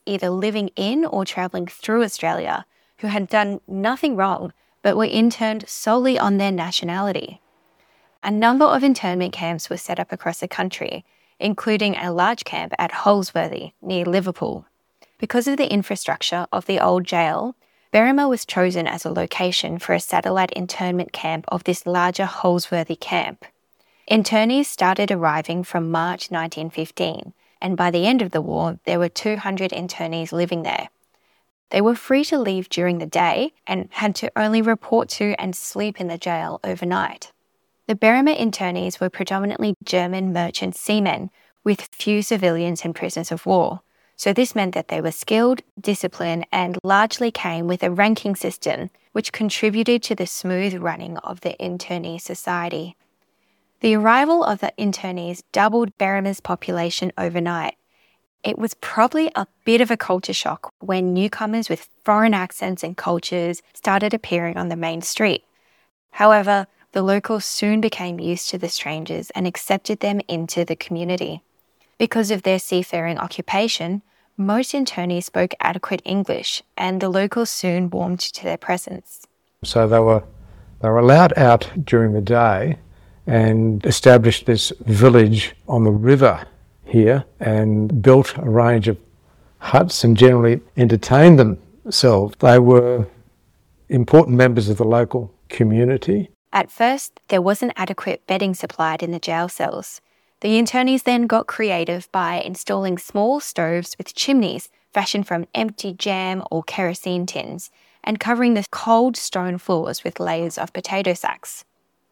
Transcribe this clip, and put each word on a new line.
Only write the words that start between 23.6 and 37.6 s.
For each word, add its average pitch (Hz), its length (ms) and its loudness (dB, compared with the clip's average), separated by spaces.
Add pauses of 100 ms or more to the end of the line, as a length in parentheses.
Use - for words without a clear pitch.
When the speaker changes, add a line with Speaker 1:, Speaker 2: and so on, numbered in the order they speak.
Speaker 1:
Internees 220 580 2
started 190 440 0
arriving 165 540 -2
from 165 260 -4
March 170 400 -4
nineteen 160 380 -8
fifteen, 165 640 -8 (280)
and 185 160 -4
by 175 140 0
the 175 160 0
end 240 160 2
of 185 80 -4
the 160 100 -2
war, 160 440 -4
there 175 160 -2
were 175 80 0
two 214 280 -4
hundred 190 360 -6
internees 165 580 -8
living 175 320 -4
there. - 280 -6 (800)
They 190 100 0
were 226 160 2
free 269 300 0
to 302 120 -2
leave 190 300 -4
during 175 300 -2
the 165 60 -8
day 170 480 -2 (140)
and 185 240 -6
had 208 260 -4
to - 200 -8
only 214 260 0
report 226 460 0 (100)
to 208 220 -2
and 185 160 -8
sleep 208 440 -8
in 185 60 -6
the 170 120 -8
jail 165 440 -6
overnight. 180 720 -6 (560)